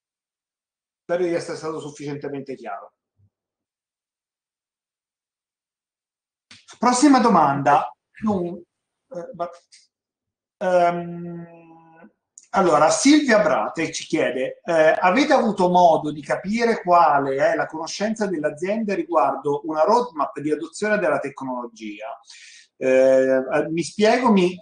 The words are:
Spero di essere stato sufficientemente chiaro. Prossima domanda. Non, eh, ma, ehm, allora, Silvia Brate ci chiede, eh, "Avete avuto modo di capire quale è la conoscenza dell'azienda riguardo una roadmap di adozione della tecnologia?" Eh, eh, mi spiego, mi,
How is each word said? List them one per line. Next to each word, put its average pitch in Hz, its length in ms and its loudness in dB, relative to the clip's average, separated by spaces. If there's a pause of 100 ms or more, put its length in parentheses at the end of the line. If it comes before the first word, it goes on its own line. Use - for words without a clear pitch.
(1000)
Spero 175 220 -2
di 170 100 -2
essere 165 240 -6
stato 156 220 -10
sufficientemente 139 760 -10
chiaro. 101 380 -16 (3750)
Prossima 247 420 4
domanda. 147 720 2 (300)
Non, 190 240 -2 (100)
eh, - 800 -18
ma, 170 140 -8 (1080)
ehm, 170 1000 -2 (960)
allora, 160 360 4
Silvia 277 540 4
Brate 165 480 -2
ci - 160 -12
chiede, 131 560 -4
eh, 160 360 4
"Avete 262 340 2
avuto 208 360 2
modo 160 420 4
di 151 120 -10
capire 226 580 -2
quale 147 540 2
è 156 180 2
la 151 140 -4
conoscenza 196 580 -6
dell'azienda 185 720 -4
riguardo 147 720 -2
una 156 180 -2
roadmap 170 560 -2
di 147 120 -4
adozione 196 460 -4
della 151 220 -2
tecnologia?" 117 880 -12 (680)
Eh, 131 120 -6
eh, 131 840 2
mi 165 140 -4
spiego, 233 480 0
mi, 185 300 2